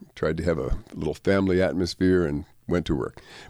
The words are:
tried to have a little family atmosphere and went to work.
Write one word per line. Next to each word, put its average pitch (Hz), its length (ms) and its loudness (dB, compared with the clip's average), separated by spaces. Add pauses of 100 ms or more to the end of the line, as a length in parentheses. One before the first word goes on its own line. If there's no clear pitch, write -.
(160)
tried 78 220 -2
to 85 60 -4
have 85 140 2
a 64 200 -2 (160)
little 78 200 -4
family 95 480 2
atmosphere 90 640 2
and 73 200 -4 (220)
went 87 200 0
to 80 80 2
work. - 260 -6 (280)